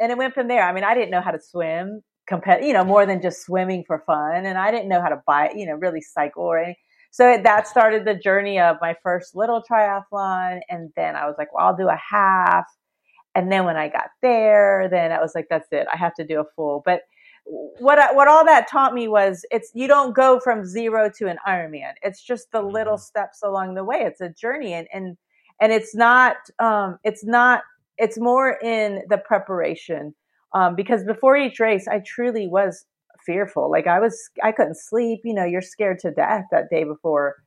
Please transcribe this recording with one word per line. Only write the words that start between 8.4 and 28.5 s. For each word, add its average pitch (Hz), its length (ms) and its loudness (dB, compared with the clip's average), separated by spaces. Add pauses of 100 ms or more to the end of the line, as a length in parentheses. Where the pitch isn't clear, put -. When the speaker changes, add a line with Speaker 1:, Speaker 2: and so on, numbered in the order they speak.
Speaker 1:
of 170 220 4
my 165 200 -4
first 180 340 -4
little 226 340 -2
triathlon. 196 920 -2 (100)
And 165 260 -12
then 156 200 -4
I 147 100 -6
was 147 120 -8
like, 151 160 -10
"Well, 165 120 0
I'll 180 100 2
do 185 120 -2
a 165 80 2
half." 185 680 2 (680)
And 185 180 -2
then 190 120 0
when 165 140 -2
I 151 100 -2
got - 220 -6 (120)
there, 208 680 4
then 170 220 0
I 160 80 -2
was 160 140 -4
like, 165 160 -8
"That's 160 220 -4
it. 143 200 -2
I - 60 -4
have 170 180 -2
to 160 100 -10
do 151 140 -4
a 151 40 -2 (120)
full." 147 300 -4
But 180 160 0 (480)
what 285 480 2
I, 262 140 6
what 277 160 6
all 311 160 8
that 277 240 6
taught 269 260 0
me 240 140 -6
was 196 420 2
it's, 226 240 -4
you 254 140 -4
don't 277 260 4
go 262 240 6
from 226 260 -2
zero 220 520 -2
to 208 100 -6
an 175 200 -6
Ironman. 156 560 -6
It's 196 200 -8
just - 300 -10
the 220 100 -2
little 214 320 -4
Speaker 2:
Mm-hmm. 202 60 -6
Speaker 1:
steps - 420 -8
along 190 320 -4
the 190 100 -8
way. 254 160 -4
It's 202 200 -6
a 180 80 -10
journey. 233 440 -8
And, 170 200 -10
and, 185 240 -12 (440)
and 220 120 4
it's 220 220 -2
not, 240 420 4 (220)
um, 208 440 -2
it's 214 220 -6
not, 240 380 4 (360)
it's 220 200 -2
more 247 320 2 (120)